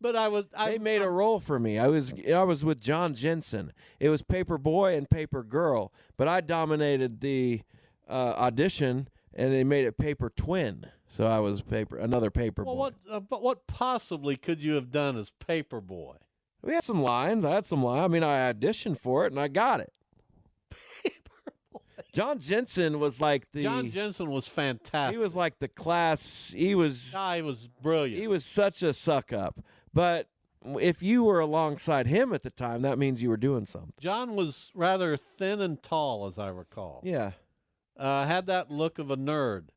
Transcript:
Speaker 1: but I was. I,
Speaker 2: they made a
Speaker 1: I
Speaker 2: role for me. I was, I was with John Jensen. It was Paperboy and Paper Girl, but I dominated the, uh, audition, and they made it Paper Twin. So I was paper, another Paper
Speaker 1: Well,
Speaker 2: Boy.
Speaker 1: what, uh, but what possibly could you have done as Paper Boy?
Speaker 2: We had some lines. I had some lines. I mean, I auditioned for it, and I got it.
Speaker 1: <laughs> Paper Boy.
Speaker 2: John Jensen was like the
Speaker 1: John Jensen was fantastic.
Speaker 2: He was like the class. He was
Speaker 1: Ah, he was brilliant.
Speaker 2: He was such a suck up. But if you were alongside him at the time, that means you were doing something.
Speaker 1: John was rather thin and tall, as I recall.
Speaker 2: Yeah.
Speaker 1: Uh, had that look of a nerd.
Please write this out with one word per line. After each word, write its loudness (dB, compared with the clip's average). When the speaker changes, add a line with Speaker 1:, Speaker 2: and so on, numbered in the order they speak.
Speaker 1:
but 0
I 2
was. 0
I, 0
Speaker 2:
they -2
made 2
a 2
Speaker 1:
I 2
Speaker 2:
role 2
for -2
me. 0
I 6
was, 2
I 6
was 0
with 0
John 0
Jensen. -4
It 4
was 2
Paperboy 0
and 0
Paper 0
Girl, 0
but 2
I 4
dominated 0
the, 0
uh, -8
audition, 0
and 0
they 4
made 4
it -4
Paper -2
Twin. -4
So -2
I 2
was 0
paper, -6
another 0
Paper -2
Speaker 1:
Well, -6
Speaker 2:
Boy. -6
Speaker 1:
what, -2
uh, -6
but -6
what -2
possibly -2
could -4
you 0
have -2
done 0
as -8
Paper -6
Boy? -14
Speaker 2:
We -4
had 0
some 0
lines. 2
I 2
had 0
some 2
lines. 2
I 4
mean, 2
I 2
auditioned -2
for 2
it, 2
and -6
I 0
got 2
it. -12
Speaker 1:
<laughs> -20
Paper -10
Boy. -16
Speaker 2:
John -2
Jensen 0
was 0
like 2
the -4
Speaker 1:
John -2
Jensen -4
was -4
fantastic. -2
Speaker 2:
He -2
was -2
like -2
the -4
class. -2
He 2
was 0
Speaker 1:
Ah, -2
he -4
was -8
brilliant. 0
Speaker 2:
He -4
was 0
such 2
a 2
suck 0
up. -4
But 2
if 2
you 4
were 6
alongside 2
him 4
at -2
the -10
time, -4
that 2
means 2
you 0
were 4
doing 0
something. -14
Speaker 1:
John -4
was -4
rather 2
thin -4
and -2
tall, -2
as -8
I -4
recall. -12
Speaker 2:
Yeah. -2
Speaker 1:
Uh, 0
had 0
that -2
look -2
of -4
a -2
nerd. -2